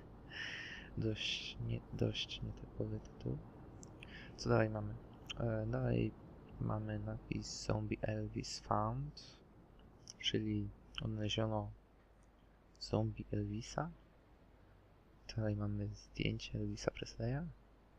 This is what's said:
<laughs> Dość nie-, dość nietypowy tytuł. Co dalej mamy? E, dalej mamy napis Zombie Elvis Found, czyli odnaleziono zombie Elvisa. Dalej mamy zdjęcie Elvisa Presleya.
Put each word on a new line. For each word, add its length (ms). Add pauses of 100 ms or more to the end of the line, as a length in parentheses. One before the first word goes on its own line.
(340)
<laughs> 640
Dość 600
nie-, 200 (120)
dość 500
nietypowy 580
tytuł. 380 (960)
Co 120
dalej 220
mamy? 240 (460)
E, 260
dalej 460 (480)
mamy 380
napis 680
Zombie 360
Elvis 580
Found, 800 (800)
czyli 500 (340)
odnaleziono 680 (1080)
zombie 520
Elvisa. 580 (1500)
Dalej 200
mamy 320
zdjęcie 680
Elvisa 320
Presleya. 560 (520)